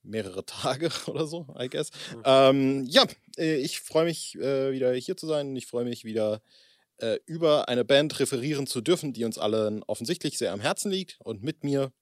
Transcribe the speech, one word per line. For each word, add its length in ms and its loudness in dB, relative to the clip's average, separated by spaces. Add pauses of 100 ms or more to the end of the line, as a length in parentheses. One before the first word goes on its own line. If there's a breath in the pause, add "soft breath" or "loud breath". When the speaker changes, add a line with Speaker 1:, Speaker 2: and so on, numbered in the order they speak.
Speaker 1:
mehrere 420 -8
Tage 540 -2
<laughs> 80 -10
oder 200 -4
so, 200 -10 (120)
I 100 -4
guess. 220 -4 (200 loud breath)
Speaker 2:
Mhm. 140 -14
Speaker 1:
Ähm, 640 8
ja, 160 6 (340)
äh, 180 0
ich 240 -4
freu 240 2
mich, 320 -4
äh, 360 0
wieder 220 0
hier 220 -6
zu 100 -12
sein. 300 -2
Ich 100 -8
freu 180 -4
mich 200 -6
wieder, 380 -2 (560 soft breath)
äh, 280 -2
über 420 2
eine 160 2
Band 360 4
referieren 460 0
zu 140 -4
dürfen, 320 0
die 120 -4
uns 140 -4
allen 460 0
offensichtlich 540 -4
sehr 140 0
am 80 -6
Herzen 300 -2
liegt. 300 -6
Und 220 -10
mit 220 -6
mir 380 0